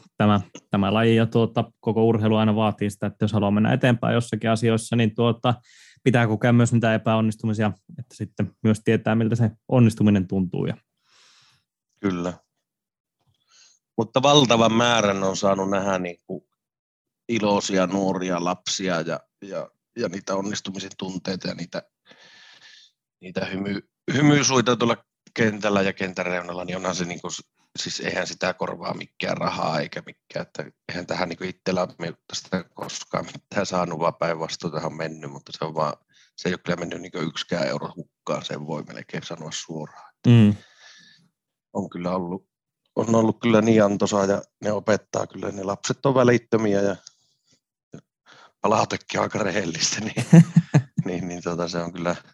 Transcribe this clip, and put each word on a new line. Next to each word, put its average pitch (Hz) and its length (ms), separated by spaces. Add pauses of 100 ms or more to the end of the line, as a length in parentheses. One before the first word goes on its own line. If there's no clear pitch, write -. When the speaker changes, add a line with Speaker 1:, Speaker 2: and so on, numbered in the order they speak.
(180)
Speaker 1:
tämä, 104 240 (280)
tämä 98 240
laji 113 220
ja 113 100
tuota, 113 540
koko 110 260
urheilu 110 300
aina 110 200
vaatii 104 340
sitä, 101 180
että - 160
jos 107 100
haluaa 101 180
mennä 110 220
eteenpäin 123 400
jossakin 117 360
asioissa, 113 460
niin 113 200
tuota, 117 380 (500)
pitää 117 240
kokea 110 260
myös 120 200
niitä 113 220
epäonnistumisia, 110 760 (280)
että - 160
sitten 101 360 (120)
myös 110 200
tietää, 110 320
miltä 113 200
se 113 160 (160)
onnistuminen 107 600
tuntuu. 92 380
Ja - 120 (1200)
Speaker 2:
Kyllä. 90 340 (1600)
Mutta 117 240
valtavan 123 520
määrän 110 500
on 95 140
saanut 98 320
nähdä 98 300
niinku 87 500 (800)
iloisia 101 580
nuoria 92 560
lapsia 90 580
ja, 80 180 (220)
ja, 92 280 (280)
ja 113 120
niitä 95 260
onnistumisen 98 640
tunteita 95 500
ja 92 60
niitä, 90 280 (1400)
niitä 92 240
hymy-, 98 440 (240)
hymysuita 131 640
tuolla 117 220 (360)
kentällä 104 480
ja 95 120
kentän 92 320
reunalla, 90 400
niin 90 120
onhan 92 180
se 87 100
niinku 85 240
s-, - 200 (300)
siis - 200
eihän 90 280
sitä 90 260
korvaa 90 400
mikään 90 440
rahaa 85 420
eikä 73 260
mikään, - 420
että - 240 (180)
eihän 87 180
tähän 87 220
niinku 85 140
itsellä 92 380
ole 85 320 (140)
tästä - 460
koskaan - 520
mitään - 400
saanut, 87 340
vaan 82 160
päinvastoin 80 580
tähän 78 180
on 73 60
mennyt, 78 340
mutta 71 260
se 80 80
on 80 80
vaan, 78 200 (440)
se - 120
ei 90 40
ole 87 120
kyllä 87 100
mennyt 85 260
niinku 87 180
yksikään 80 480
euro 73 280
hukkaan, 73 500
sen 73 220
voi 78 160
melkein - 400
sanoa 80 280
suoraan. - 600 (140)
Speaker 1:
Mm. 110 280 (1160)
Speaker 2:
On 98 160
kyllä 87 260
ollut, 92 320 (480)
on 113 200
ollut 113 260
kyllä 110 200
niin 110 220
antoisaa 101 420
ja 98 160 (200)
ne 104 100
opettaa 101 560
kyllä, 98 240
ne 98 120
lapset - 420
on 139 100
välittömiä 113 640
ja, 98 140 (960)
ja 92 60 (600)
palautekin 104 580
aika 101 200
rehellistä, 92 640
niin, 110 240 (400)
Speaker 1:
<laughs> - 400
Speaker 2:
niin, 90 220
niin 87 160
tota, 85 240
se 85 100
on 85 160
kyllä. 87 220 (180)